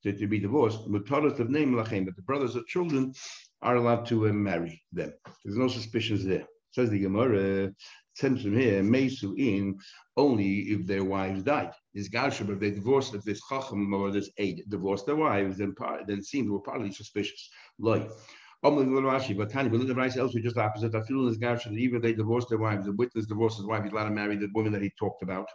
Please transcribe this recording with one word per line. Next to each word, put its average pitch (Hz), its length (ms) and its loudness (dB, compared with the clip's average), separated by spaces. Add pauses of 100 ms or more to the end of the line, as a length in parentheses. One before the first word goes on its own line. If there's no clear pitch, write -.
to, 104 100 -2
to 104 140 -4
be 104 140 0
divorced, 110 400 2 (100)
Mutaras 135 500 0
of 117 120 0
name 143 220 2
Lachem, 110 320 0
but 92 100 -8
the 95 80 -20
brothers 123 320 -2
or 120 120 -4
children 135 460 -2 (480)
are 123 140 2
allowed 117 320 2
to, 110 200 2
uh, 104 60 4
marry 85 480 -2 (100)
them. 78 220 -6 (320)
There's 101 120 -4
no 127 100 2
suspicions 110 580 -2
there. 92 220 -2 (240)
Says 123 180 2
the 101 100 2
Gemara, 98 720 2 (480)
Tzemtzum 113 400 2
here, 101 220 4
Mesu 120 560 2
in, 98 400 0 (380)
only 104 460 4
if 95 260 -2
their 95 160 0
wives 95 400 -2
died. 123 300 -2 (200)
This 101 160 -8
Garsha, 117 400 -2
if 98 100 -4
they 104 120 0
divorced, 117 420 0
if 101 100 -8
this 101 240 -4
Chacham 101 460 -4
or 98 160 0
this 101 300 -2
aide 95 280 -2
divorced 98 380 -2
their 147 100 0
wives, 101 440 0
then 101 160 -2
par-, - 320 -8
then 101 100 -4
it 101 80 -8
seemed 123 240 -2
were 101 100 -2
partly 113 320 -6
suspicious. - 600 -8 (260)
Loi. 110 320 2 (540)
Omri 147 220 6
Rashi, 131 520 2
but 107 140 -2
Tani, 131 180 0
we 113 80 4
look 127 140 2
at 120 40 0
Rashi 127 220 0
else, 123 160 0
we 117 80 0
just 113 160 -2
opposite. 110 380 0
I 110 80 0
feel 135 160 -2
in 127 80 4
this 113 100 0
Garsha 120 280 -2
that 107 120 -6
even 123 200 0
if 113 40 0
they 117 120 2
divorced 113 360 0
their 113 80 2
wives, 104 300 0
the 101 40 -2
witness 110 360 -2
divorced 110 300 2
his 98 100 -8
wife, 107 160 0
he's 101 80 -6
allowed 107 140 0
to 107 100 -2
marry 104 200 0
the 101 200 -2
woman 110 180 2
that 101 80 -2
he 98 160 -2
talked - 240 -2
about. 92 340 -6